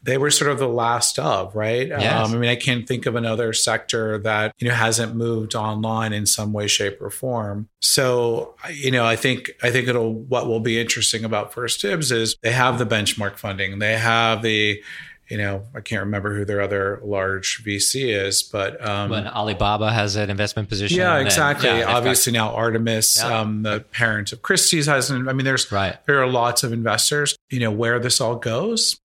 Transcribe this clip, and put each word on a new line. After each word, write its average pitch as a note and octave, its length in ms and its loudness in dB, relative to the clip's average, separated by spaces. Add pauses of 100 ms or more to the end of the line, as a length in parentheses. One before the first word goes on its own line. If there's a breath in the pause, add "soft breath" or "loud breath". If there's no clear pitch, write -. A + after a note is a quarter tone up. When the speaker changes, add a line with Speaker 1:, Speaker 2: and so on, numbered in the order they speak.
Speaker 1:
they B2+ 160 0
were C#3+ 120 2
sort C#3+ 200 2
of C3+ 80 -2
the C3 100 0
last A#2 500 0
of, G2+ 380 -2
right? A2+ 320 0
Speaker 2:
Yes. A2 400 0
Speaker 1:
Um, A2+ 60 0
I A#2 40 0
mean, A#2+ 120 4
I B2 60 2
can't A#2+ 300 -2
think A#2+ 200 -2
of A#2+ 100 0
another A2+ 380 0
sector A2 640 0
that, G#2+ 400 0
you B2 100 -2
know, B2 60 2
hasn't A2+ 420 0
moved A2+ 380 -2
online A2 580 -2
in G#2 140 -2
some G#2+ 260 0
way, G#2 140 -2
shape, G2+ 340 0
or G#2 80 -8
form. G#2+ 600 -6 (100)
So, B2 720 2 (160)
you C#3+ 200 -2
know, B2 160 4
I A2+ 100 4
think, - 360 -2 (100)
I B2 80 4
think B2 180 2
it'll, A#2 240 2
what A#2+ 340 -2
will A2+ 140 0
be A2+ 180 0
interesting A2+ 460 0
about G#2 300 -2
First A#2+ 260 -4
Dibs E3 320 0
is A2+ 300 0
they A2+ 100 0
have B2+ 260 2
the B2 60 0
benchmark G#2 540 -2
funding, G2 400 -6
they G#2+ 180 0
have A2+ 460 2
the, G#2+ 400 2 (480 loud breath)
you A2 80 -6
know, G2 260 -4 (100)
I A2+ 60 -10
can't G#2 220 -4
remember G2+ 340 -2
who G2+ 80 -2
their G2+ 160 -2
other G2 420 0
large F#2+ 640 -2
V G2+ 140 -2
C C3 320 0
is, G2 320 0
but, - 440 -4
um, G2+ 220 -2
Speaker 2:
When G#2 180 -4
Alibaba G#2+ 640 0
has G#2 260 0
an G#2 120 -2
investment G2+ 400 -2
position G#2 300 0
Speaker 1:
Yeah, F3+ 180 4
Speaker 2:
and, C3+ 100 2
Speaker 1:
exactly. C#3+ 420 2
Speaker 2:
yeah, A#2+ 80 4
they've A#2 100 2
got A2+ 100 2
Speaker 1:
Obviously A#2 380 2
now A2 200 0
Artemis, A2+ 640 2
Speaker 2:
Yeah. A2+ 240 0
Speaker 1:
um, G#2+ 220 -2
the G#2+ 180 -2
parent G#2+ 540 -2
of - 80 -20
Christie's, F3 420 4
has C#3 260 2
an, C3 200 -2
I - 20 -2
mean, C3 140 0
there's, C3 260 0
Speaker 2:
Right. G2 320 0
Speaker 1:
there C#3+ 180 4
are B2+ 60 2
lots A#2+ 340 2
of A#2 120 -2
investors. A#2 640 0 (120)
You B2+ 120 -4
know, A2+ 100 2
where A#2 280 0
this A#2+ 220 0
all A#2+ 160 0
goes D#3 680 -2